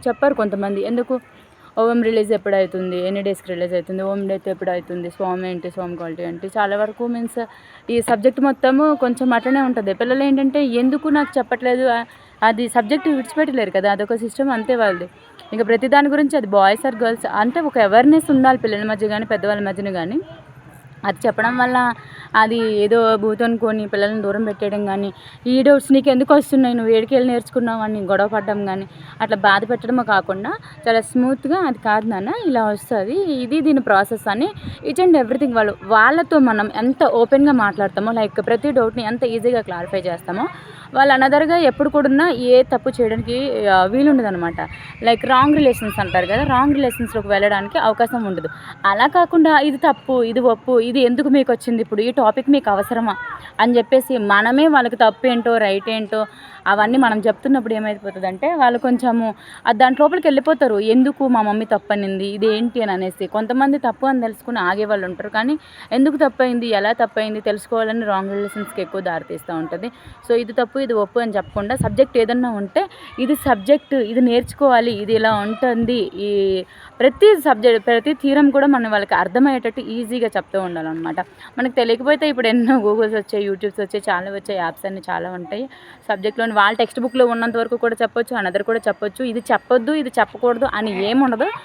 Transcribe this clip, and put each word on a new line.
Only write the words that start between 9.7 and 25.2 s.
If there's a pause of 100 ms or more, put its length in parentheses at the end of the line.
పిల్లలు
ఏంటంటే,
ఎందుకు
నాకు
చెప్పట్లేదు,
ఆ, (380)
అది
సబ్జెక్ట్
విడిచిపెట్టలేరు
కదా,
అదొక
సిస్టమ్
అంతే
వాళ్ళది. (440)
ఇంకా
ప్రతి
దాని
గురించి
అది
boys
or
girls
అంటే
ఒక
అవేర్‌నెస్
ఉండాలి
పిల్లల
మధ్య
కానీ
పెద్దవాళ్ళ
మధ్యన
కానీ. (840)
అది (100)
చెప్పడం
వల్ల (420)
అది
ఏదో
భూతం
అనుకొని
పిల్లల్ని
దూరం
పెట్టేయడం
కానీ, (340)